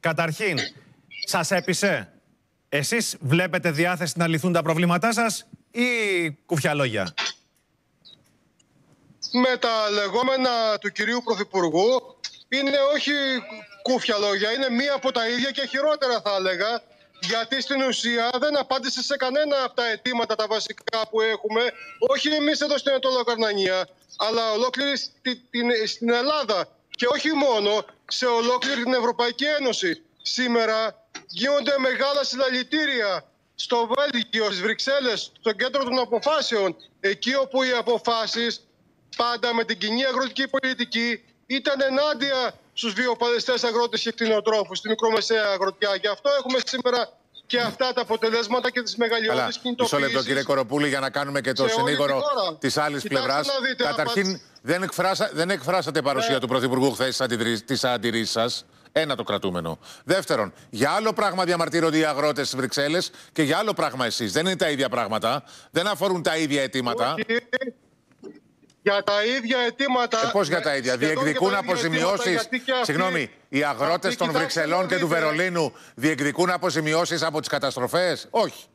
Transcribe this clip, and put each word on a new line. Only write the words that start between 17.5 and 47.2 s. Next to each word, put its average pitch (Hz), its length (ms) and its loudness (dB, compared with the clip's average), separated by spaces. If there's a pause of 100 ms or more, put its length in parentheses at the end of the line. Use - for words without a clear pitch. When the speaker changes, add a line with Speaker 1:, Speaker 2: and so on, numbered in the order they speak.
Speaker 2:
στην 277 200 -2
ουσία 233 560 0
δεν 294 200 2
απάντησε 254 440 -2
σε 277 140 -2
κανένα 269 480 0
από 240 100 -4
τα 240 160 0
αιτήματα 226 440 -2
τα 214 120 -2
βασικά 220 640 -4
που 220 100 0
έχουμε, 220 420 0 (360)
όχι - 300 2
εμείς 302 320 2
εδώ 285 180 0
στην 277 160 0
Ετωλοκαρνανία, 220 920 0 (280)
αλλά 226 360 0
ολόκληρη 254 440 0
στη-, - 400 -6 (140)
την, 240 180 -2 (180)
στην 233 240 -2
Ελλάδα 240 580 0 (220)
και - 160 -2
όχι 285 260 2
μόνο, 220 520 2 (260)
σε - 160 -2
ολόκληρη 240 560 2
την 254 120 0
Ευρωπαϊκή 240 500 0
Ένωση. 262 580 0 (200)
Σήμερα 226 840 0 (200)
γίνονται 277 520 0
μεγάλα 269 460 0
συλλαλητήρια 254 1000 -2 (300)
στο 233 400 0
Βέλγιο, 254 500 -2
στις 196 160 -2
Βρυξέλλες, 240 800 -2
στο 220 120 0
κέντρο 254 320 -2
των 247 140 -2
αποφάσεων, 233 800 0 (240)
εκεί 202 340 0
όπου 269 280 0
οι 254 80 0
αποφάσεις 233 960 0 (480)
πάντα 240 380 0
με 233 100 2
την 226 140 -4
κοινή 220 260 -2
αγροτική 262 440 -2
πολιτική 240 760 -2 (220)
ήταν 269 340 -2
ενάντια 269 720 2 (200)
στους 226 200 -4
βιοπαλαιστές 240 720 2
αγρότες 233 360 2
και 233 120 -2
κτηνοτρόφους, 214 680 0
στη 214 100 -8
μικρομεσαία 220 640 2
αγροτιά. 190 480 0
Γι' 196 60 -2
αυτό 208 320 0
έχουμε 262 260 0
σήμερα 247 540 -2 (280)